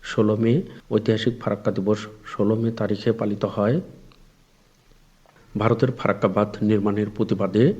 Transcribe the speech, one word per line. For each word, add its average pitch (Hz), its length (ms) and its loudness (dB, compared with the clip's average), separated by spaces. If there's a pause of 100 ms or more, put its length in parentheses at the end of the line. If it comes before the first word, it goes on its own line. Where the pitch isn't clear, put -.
(120)
ষোলো 107 300 2
মে। 113 120 4 (400)
ঐতিহাসিক 110 480 0
ফারাক্কা 107 360 -2
দিবস 104 220 0 (320)
ষোলো 107 300 0
মে 113 80 0 (100)
তারিখে 104 300 -2 (100)
পালিত 104 240 -2 (120)
হয়। 104 200 2 (1900)
ভারতের 117 380 2
ফারাক্কা - 360 2
বাঁধ 104 160 0 (180)
নির্মাণের 104 460 0
প্রতিবাদে 104 480 2 (160)